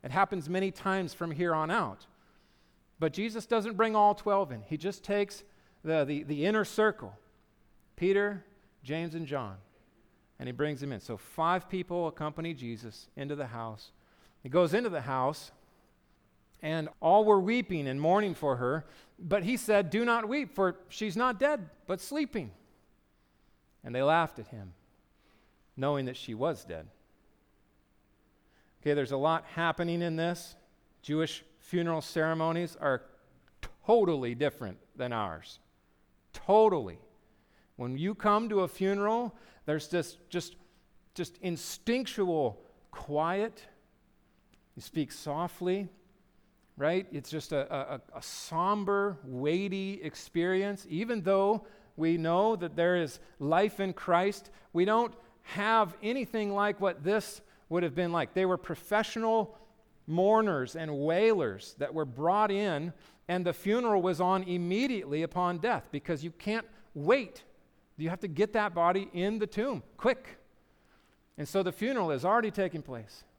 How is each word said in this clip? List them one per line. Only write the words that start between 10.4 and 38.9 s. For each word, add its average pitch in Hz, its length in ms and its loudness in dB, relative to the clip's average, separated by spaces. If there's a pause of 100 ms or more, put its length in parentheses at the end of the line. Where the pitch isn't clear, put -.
he 123 40 -8
brings 139 280 -2
them 139 120 -6
in. 101 80 -8
So 110 180 -10
five 175 500 -2
people 175 380 -4
accompany 156 480 -6
Jesus 117 600 -12
into 143 220 -8
the 139 120 -8
house. 113 440 -12 (500)
He 139 60 -12
goes 160 240 4
into 233 160 0
the 160 140 -4
house, 131 500 -2 (1120)
and 156 260 -4 (120)
all 202 260 6
were 208 140 8
weeping 185 460 0
and 135 140 -2
mourning 185 340 4
for 139 220 0
her. 127 300 -2 (320)
But 185 240 0
he 226 160 -2
said, 202 320 2
"Do 226 160 0
not 233 200 2
weep, 262 280 -4
for 185 220 2 (120)
she's 208 280 -4
not 240 220 2
dead, 262 300 0 (180)
but 185 140 -4
sleeping." 233 520 -4 (1300)
And 123 100 -10
they 127 80 0
laughed 160 360 2
at 107 100 -14
him, 98 240 -14 (1040)
knowing 135 300 0
that 127 100 -8
she - 180 -10
was 131 300 -2
dead. 82 220 -10 (2000)
Okay, 147 120 2
there's 139 180 0
a 139 40 -2
lot 156 280 2 (100)
happening 170 460 -2
in 165 160 -2
this. 170 400 -4 (460)
Jewish 151 420 -4 (140)
funeral 170 420 -2
ceremonies 160 800 0
are 131 220 2 (840)
totally 165 480 4
different 120 440 -4 (180)
than 123 160 -4
ours. 95 460 -6 (760)
Totally. 185 640 4 (800)
When 123 220 -6
you 190 160 -2
come 214 340 2
to 208 120 2
a 180 80 0
funeral, 202 640 0 (320)